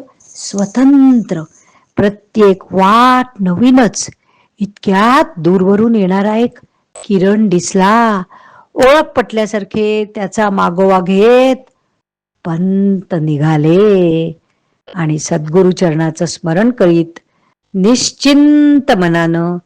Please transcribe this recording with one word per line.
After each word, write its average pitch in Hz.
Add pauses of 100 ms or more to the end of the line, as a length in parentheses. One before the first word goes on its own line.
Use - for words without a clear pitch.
(200)
स्वतंत्र, 240 (540)
प्रत्येक 202
वाट 233 (140)
नवीनच. 208 (480)
इतक्यात 208 (160)
दूरवरून 190
येणारा 202
एक 240 (500)
किरण 202
दिसला. 196 (520)
ओळख 277
पटल्यासारखे 214
त्याचा 208
मागोवा 190
घेत 240 (760)
पंत 190
निघाले 160 (600)
आणि 156
सद्गुरु 165
चरणाचं 165
स्मरण 175
करीत 170 (560)
निश्चिंत 285
मनानं 170